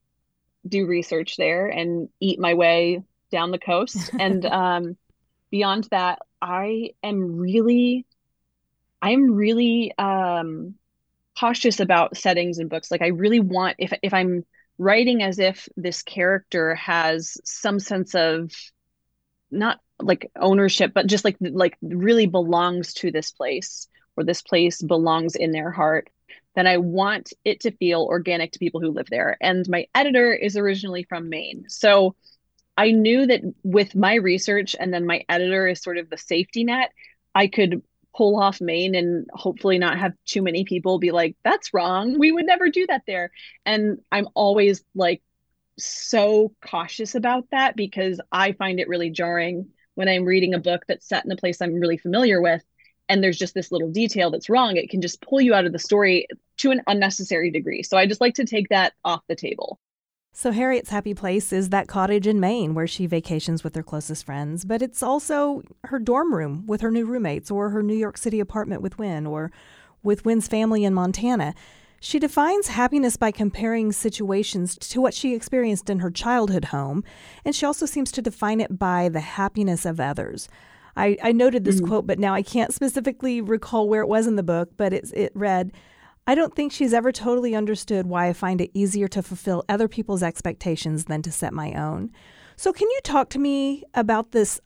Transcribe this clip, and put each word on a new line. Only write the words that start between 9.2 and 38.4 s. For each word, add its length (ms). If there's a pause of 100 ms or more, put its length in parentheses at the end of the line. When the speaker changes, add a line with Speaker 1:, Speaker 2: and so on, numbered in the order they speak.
Speaker 1:
really, 680
um, 760 (600)
cautious 440
about 360
settings 440
in 80
books. 240
Like, 100
I 60
really 320
want, 380
if, 140 (100)
if 120
I'm 300 (340)
writing 440
as 180
if 360
this 260
character 720
has 680
some 360
sense 340
of 380 (960)
not, 300 (200)
like, 400
ownership, 540
but 120
just, 180
like, 160
like, 420
really 440
belongs 680
to 180
this 180
place, 560 (300)
or 80
this 180
place 400
belongs 540
in 160
their 180
heart, 400 (460)
then 100
I 120
want 540 (120)
it 160
to 100
feel 320
organic 500
to 60
people 220
who 100
live 200
there. 300
And 280
my 260
editor 400
is 220
originally 480
from 240
Maine. 400
So 480 (600)
I 140
knew 360
that 160 (200)
with 320
my 200
research, 640
and 120
then 140
my 220
editor 400
is 120
sort 180
of 120
the 80
safety 460
net, 260 (440)
I 120
could 360 (340)
pull 220
off 220